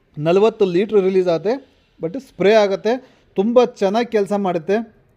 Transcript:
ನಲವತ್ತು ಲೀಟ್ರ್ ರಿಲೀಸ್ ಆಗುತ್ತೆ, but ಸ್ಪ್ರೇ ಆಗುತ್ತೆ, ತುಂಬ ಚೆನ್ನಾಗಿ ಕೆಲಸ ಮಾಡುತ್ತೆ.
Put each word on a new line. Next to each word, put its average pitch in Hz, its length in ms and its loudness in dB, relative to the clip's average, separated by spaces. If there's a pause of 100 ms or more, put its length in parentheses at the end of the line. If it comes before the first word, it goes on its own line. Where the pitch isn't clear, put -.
(260)
ನಲವತ್ತು 208 380 2 (100)
ಲೀಟ್ರ್ 202 340 0
ರಿಲೀಸ್ 185 260 0
ಆಗುತ್ತೆ, 180 200 -2 (500)
but 170 100 -8 (140)
ಸ್ಪ್ರೇ 190 240 0 (120)
ಆಗುತ್ತೆ, 196 280 -2 (460)
ತುಂಬ 240 260 2 (160)
ಚೆನ್ನಾಗಿ 208 360 0
ಕೆಲಸ 202 160 -2 (140)
ಮಾಡುತ್ತೆ. 175 300 -2 (400)